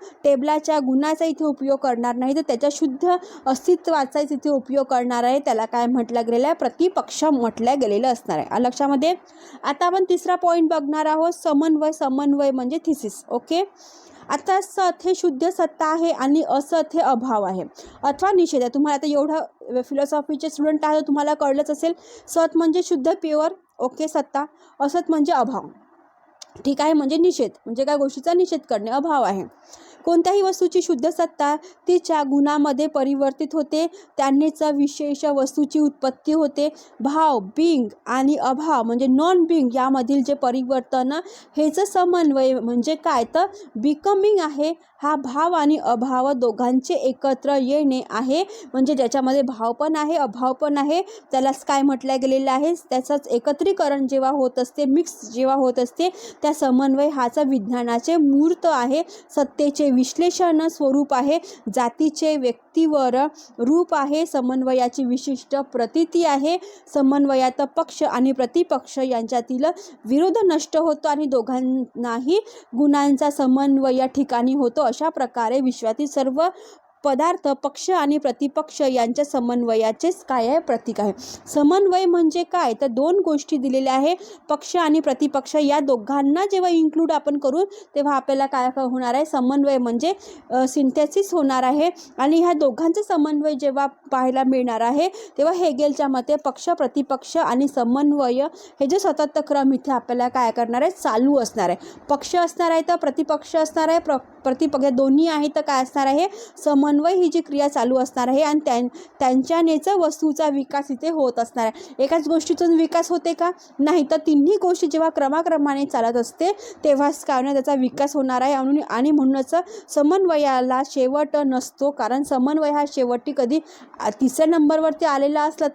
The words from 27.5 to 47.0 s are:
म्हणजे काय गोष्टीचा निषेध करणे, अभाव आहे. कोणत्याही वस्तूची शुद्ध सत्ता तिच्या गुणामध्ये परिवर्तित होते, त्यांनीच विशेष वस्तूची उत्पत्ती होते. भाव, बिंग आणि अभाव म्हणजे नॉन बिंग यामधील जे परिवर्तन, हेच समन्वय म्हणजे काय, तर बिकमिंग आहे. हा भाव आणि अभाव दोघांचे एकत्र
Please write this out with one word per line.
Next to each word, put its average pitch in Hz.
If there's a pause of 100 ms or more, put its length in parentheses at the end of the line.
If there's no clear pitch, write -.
म्हणजे 240
काय 294
गोष्टीचा 277
निषेध 349 (100)
करणे, 214
अभाव 277
आहे. 190 (600)
कोणत्याही 349
वस्तूची 370
शुद्ध 311
सत्ता 320 (320)
तिच्या 349
गुणामध्ये 285
परिवर्तित 277
होते, 302 (300)
त्यांनीच 285
विशेष 285
वस्तूची 285
उत्पत्ती 285
होते. 294 (300)
भाव, 285
बिंग 254 (180)
आणि 269
अभाव 269
म्हणजे 240
नॉन 330
बिंग 320
यामधील 262
जे 285
परिवर्तन, 262 (440)
हेच 311
समन्वय 320
म्हणजे 240
काय, 311
तर 320 (300)
बिकमिंग 381
आहे. 302 (300)
हा 294
भाव 285
आणि 302
अभाव 254
दोघांचे 247
एकत्र 269